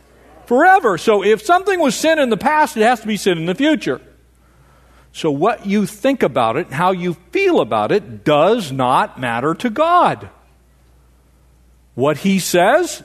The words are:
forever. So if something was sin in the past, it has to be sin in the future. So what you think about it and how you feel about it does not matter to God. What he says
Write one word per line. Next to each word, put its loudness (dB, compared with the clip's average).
forever. 4
So 0
if 2
something 0
was 0
sin 0
in 0
the 0
past, 0
it 0
has 2
to -14
be -4
sin 0
in -6
the -4
future. -2
So -4
what -2
you 0
think -2
about 0
it -6
and -14
how 0
you -4
feel 2
about -2
it -4
does 2
not 0
matter -4
to -6
God. 0
What 0
he 0
says 0